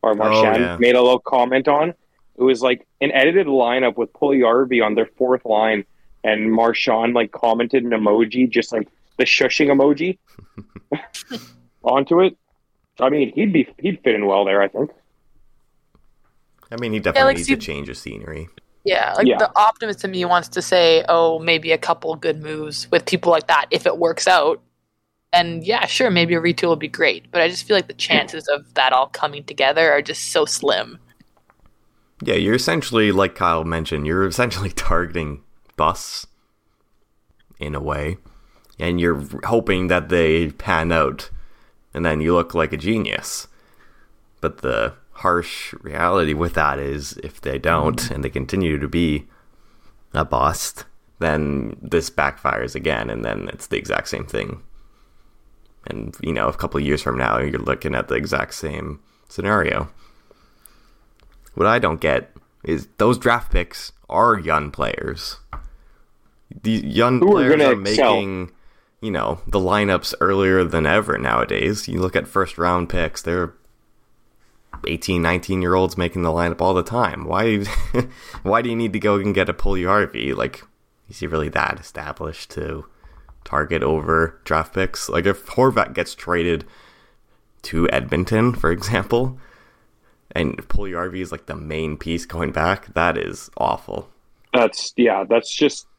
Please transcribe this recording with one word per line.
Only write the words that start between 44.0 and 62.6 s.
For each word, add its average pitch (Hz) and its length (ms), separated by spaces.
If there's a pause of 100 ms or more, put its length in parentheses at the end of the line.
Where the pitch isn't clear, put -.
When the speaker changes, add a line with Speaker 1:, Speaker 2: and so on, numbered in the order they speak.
Speaker 2:
But 78 180
the 57 360 (240)
harsh - 600
reality 82 540
with 80 200
that 71 240
is, 69 340 (100)
if - 180
they 69 180
don't, 78 520
and 71 140
they 65 60
continue 76 480
to 69 100
be 80 380 (840)
a 76 120
bust, 67 600 (360)
then 73 600
this - 300
backfires 64 640
again, 58 360
and 55 140
then 52 280
it's - 160
the - 80
exact 50 320
same - 180
thing. 50 340 (1300)
And, - 340
you 82 120
know, 57 160
a - 80
couple - 240
of 73 60
years 69 160
from 64 140
now, 60 220
you're 65 220
looking 67 340
at 60 140
the 60 80
exact - 380
same 73 460 (280)
scenario. 98 600 (1700)
What 87 140
I 117 100
don't 82 220
get 71 320 (320)